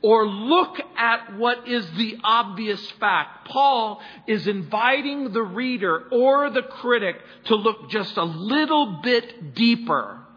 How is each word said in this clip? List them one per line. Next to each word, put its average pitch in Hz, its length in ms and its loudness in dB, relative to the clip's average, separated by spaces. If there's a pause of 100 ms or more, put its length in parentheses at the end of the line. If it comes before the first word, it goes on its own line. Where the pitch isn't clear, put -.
or 214 260 6
"Look 247 520 0 (180)
at 233 380 0
what 240 320 -2
is 233 260 -4
the 220 300 -4
obvious 208 720 -2
fact." 180 540 -2
Paul 254 540 2 (260)
is 196 200 0
inviting 240 840 -2
the 226 120 -2
reader 196 680 -2
or 269 380 4
the 247 140 -2
critic 233 580 -2 (240)
to 220 100 4
look 208 340 -2
just 208 280 -4
a 180 60 0
little 220 800 0
bit 233 500 -2
deeper. 190 720 0 (120)